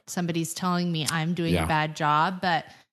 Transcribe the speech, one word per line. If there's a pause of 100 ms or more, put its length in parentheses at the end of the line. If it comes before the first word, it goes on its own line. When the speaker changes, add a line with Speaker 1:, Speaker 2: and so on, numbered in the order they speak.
Speaker 1:
Somebody's
telling
me
I'm
doing
Speaker 2:
Yeah.
Speaker 1:
a
bad
job.
But (260)